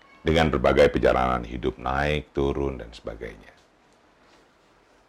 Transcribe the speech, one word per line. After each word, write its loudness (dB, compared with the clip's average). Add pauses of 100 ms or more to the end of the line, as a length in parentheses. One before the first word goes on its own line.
(220)
Dengan 2
berbagai 4
perjalanan 0
hidup, -8
naik, -4
turun, -4
dan -14
sebagainya. -16 (1600)